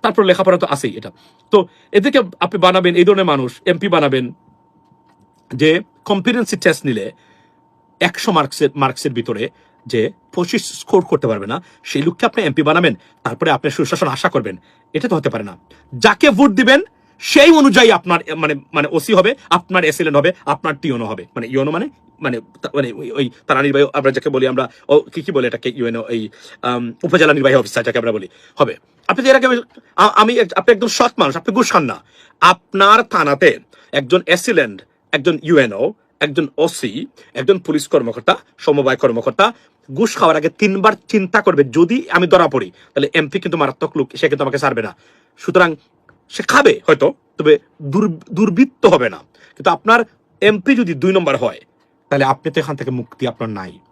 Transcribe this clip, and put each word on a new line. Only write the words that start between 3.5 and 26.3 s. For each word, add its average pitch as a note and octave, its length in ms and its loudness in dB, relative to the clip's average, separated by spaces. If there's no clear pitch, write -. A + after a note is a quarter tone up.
এমপি F3 220 -2
বানাবেন, C3+ 460 0
যে D#3 280 2
কম্পিটেন্সি G#3 520 -2
টেস্ট - 280 0
নিলে A2 260 -4
একশো F3 320 -2
মার্কসের, D3 440 0
মার্কসের C3+ 380 -4
ভিতরে A2+ 360 -6
যে A2+ 260 -2
পঁচিশ - 460 -6
স্কোর F3+ 260 0
করতে - 220 -2
পারবে G#2 200 -4
না, D3 160 -8
সেই - 180 -6
লোককে F3 240 -2
আপনি A3 180 -2
এমপি D#3 200 -2
বানাবেন, D#3 300 2
তারপরে C3 280 -4
আপনি C#3 200 -2
সুশাসন D#3+ 360 -2
আশা C3 220 -4
করবেন, G#2 300 -6
এটা D#3 140 -4
তো F#3+ 80 -2
হতে D3 140 -2
পারে A2 140 -8
না। F#2+ 140 -16
যাকে G#3 360 2
ভোট A#3+ 220 4
দিবেন B3+ 300 4
সেই D4+ 320 6
অনুযায়ী B3+ 400 6
আপনার, F3 280 0
মানে, D3+ 200 -2
মানে, D3 180 -2
ওসি E3 220 -2
হবে, F#3+ 220 2
আপনার F3+ 340 0
অ্যাসিলেন্ট D#3 340 0
হবে, E3 160 2
আপনার D3+ 300 -4
টিওনো B2+ 300 -4
হবে, G2+ 200 -10
মানে, A#2 120 -8
ইওনো C3+ 240 -2
মানে, G#3 180 -4
মানে, B2 220 -6
তা-, - 120 -8
মানে, C3 200 -4
ওই, - 180 -14
ওই B2+ 200 -6
তারানির C#3 260 0
ভাই, C#3 200 4
আমরা C3+ 180 0
যাকে C3+ 180 -4
বলি C3 180 0
আমরা, B2+ 220 -4
ও, D3 100 6
কি, - 220 -8
কি F#3 100 -8
বলে C3 160 -2
এটাকে, A#2 220 -6
ইউএনও, A#2 380 -6
এই, A2+ 220 -6